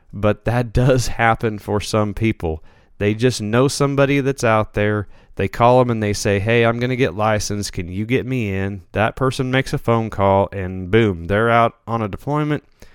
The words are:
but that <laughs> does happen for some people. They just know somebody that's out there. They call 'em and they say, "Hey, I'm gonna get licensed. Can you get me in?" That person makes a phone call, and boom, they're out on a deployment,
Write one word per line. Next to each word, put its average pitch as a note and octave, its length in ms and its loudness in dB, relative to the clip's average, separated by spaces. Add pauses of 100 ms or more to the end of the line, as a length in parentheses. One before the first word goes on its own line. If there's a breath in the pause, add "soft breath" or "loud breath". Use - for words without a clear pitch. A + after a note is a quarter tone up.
(120)
but G#2 320 0
that A#2 280 -2
<laughs> - 20 -6
does B2+ 340 4
happen A2+ 500 0
for G#2 220 -2
some G#2 340 -2
people. F2 480 -4 (360 soft breath)
They G#2 160 0
just A#2 280 0
know A#2 260 2
somebody C#3 520 2
that's C3+ 240 -2
out A2 300 0
there. G#2 340 0 (280 soft breath)
They G2 120 -2
call B2 320 4
'em B2 100 2
and A2 120 -2
they G#2 100 0
say, G2+ 260 0
"Hey, A#2 260 2
I'm A#2 140 0
gonna B2 160 -2
get A#2 220 -2
licensed. G#2 560 -2
Can F2 160 -8
you G2 180 -6
get A2+ 180 0
me A#2 300 -4
in?" G2 280 -6 (100)
That G2+ 240 -2
person C3 340 -2
makes C3 220 -2
a D3 60 -2
phone A2+ 320 0
call, G2 420 2
and F#2 380 -8
boom, G2+ 340 2
they're G#2 260 0
out A#2 240 4 (140)
on A2+ 140 -2
a G#2 60 -4
deployment, D3 540 -4 (320 soft breath)